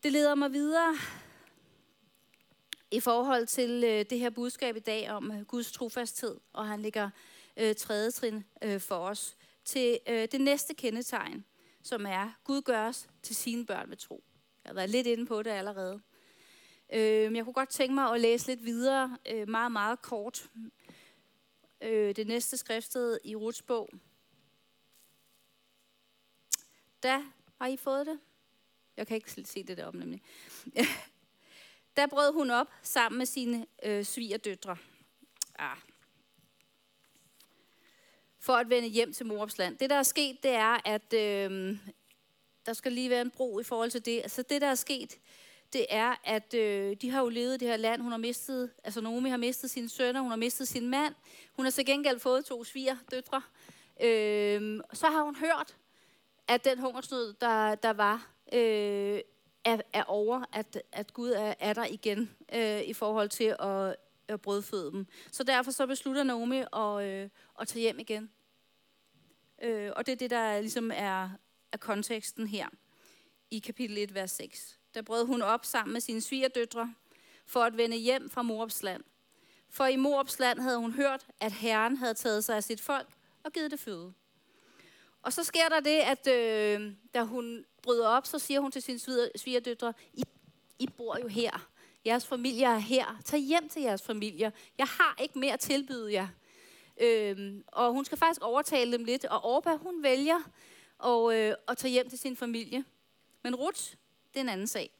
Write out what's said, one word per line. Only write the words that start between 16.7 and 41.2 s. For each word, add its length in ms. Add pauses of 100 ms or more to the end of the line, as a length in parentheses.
Øh, 320
men 120
jeg 80
kunne 100
godt 140
tænke 260
mig 180
at 80
læse 260
lidt 180
videre, 640
øh, 220
meget, 240
meget 300
kort. 480 (1300)
Øh, 360
det 100
næste 300
skriftsted 680
i 120
Ruths 260
bog. 280 (3000)
Da, 200 (380)
har 60
I 100
fået 300
det? 120 (760)
Jeg 100
kan 80
ikke 160 (140)
se 180
det 140
deroppe 220
nemlig. 240 (520)
<laughs> 80 (1120)
Da 100
brød 260
hun 180
op 180 (140)
sammen 360
med 80
sine, 400 (160)
øh, 220
svigerdøtre. 720 (840)
Ah. 180 (2500)
For 140
at 180
vende 180
hjem 240
til 140
Moabs 320
land. 200
Det, 120
der 60
er 60
sket, 400
det 80
er, 340
at, 280
øh, 640 (880)